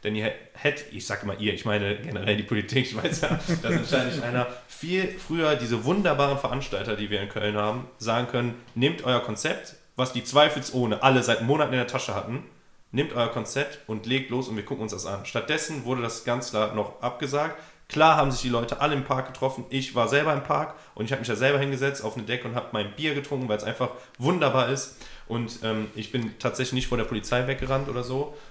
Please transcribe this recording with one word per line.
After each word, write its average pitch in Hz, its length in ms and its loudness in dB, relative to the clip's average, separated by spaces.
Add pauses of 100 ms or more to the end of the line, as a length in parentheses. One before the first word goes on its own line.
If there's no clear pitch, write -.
Denn 107 120 0
ihr 107 100 0
hä-, - 80 0 (200)
hätt-, - 380 -2
ich - 160 -8
sag 101 180 -4
mal 101 160 -4
ihr, 104 140 2
ich - 100 -8
meine 104 300 2
generell 104 420 0
die 104 60 -2
Politik, 113 420 0
ich - 160 -6
weiß - 200 0
ja, 151 80 2
<laughs> 165 340 0
dass 185 120 2 (160)
wahrscheinlich 127 300 2
einer 123 240 0 (220)
viel 180 400 0 (100)
früher 156 380 2
diese 117 300 0
wunderbaren 143 520 4
Veranstalter, 117 580 -2
die 101 140 -4
wir 101 120 0
in 101 80 -4
Köln 104 260 0
haben, 107 300 0 (120)
sagen 117 300 0
können, 120 260 -2 (220)
„Nehmt 147 300 2
euer 127 160 4
Konzept“, - 520 -4 (220)
was 127 180 0
die 123 100 -2
zweifelsohne 131 800 4
alle 131 220 8
seit 117 180 4
Monaten 139 320 4
in 127 60 2
der 120 80 0
Tasche - 260 -4
hatten, 107 300 -4 (480)
„nehmt - 240 0
euer 117 140 2
Konzept 127 580 -4
und 107 180 -4
legt 131 240 0
los 123 200 -2
und 110 60 -4
wir 101 100 -4
gucken 110 180 -6
uns 104 80 -4
das 92 160 -6
an.“ 98 180 -6
Stattdessen 151 580 -4
wurde 123 200 -2
das - 220 -6
ganz 123 260 -2
klar 107 240 0
noch - 260 -4
abgesagt. 143 540 -2 (320)
Klar 156 300 8
haben 139 140 4
sich 123 100 -2
die 127 80 -2
Leute 120 320 0
alle 151 140 4
im 131 80 -2
Park 131 240 0
getroffen. 131 420 -2
Ich 135 240 -2
war 120 140 4
selber 147 260 4
im 139 80 0
Park 147 320 -2 (220)
und - 100 -4
ich 117 60 -4
hab 127 80 0
mich 113 80 -6
da 117 80 0
selber 135 240 4
hingesetzt 139 440 0
auf 110 140 -4
eine 110 80 -6
Decke 120 220 -4
und 117 80 -6
hab - 180 -4
mein 101 220 -2
Bier 151 180 -2
getrunken, 139 340 -2
weil's 107 160 0
einfach 117 260 -2 (280)
wunderbar 131 520 4
ist. 135 260 -4 (320)
Und, 117 360 -4
ähm, 107 300 -2
ich 110 180 -8
bin 113 280 -2
tatsächlich - 340 -2
nicht 127 140 0
vor 120 100 0
der 110 80 0
Polizei 123 400 -2
weggerannt 135 420 -2
oder 123 140 -4
so. 131 340 -4 (160)